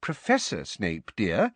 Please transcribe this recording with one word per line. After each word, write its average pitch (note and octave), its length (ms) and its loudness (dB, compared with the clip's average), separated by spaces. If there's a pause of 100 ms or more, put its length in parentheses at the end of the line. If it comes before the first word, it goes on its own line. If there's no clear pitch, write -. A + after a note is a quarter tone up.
Professor D#3+ 640 0
Snape, E2 520 -4
dear A2 400 2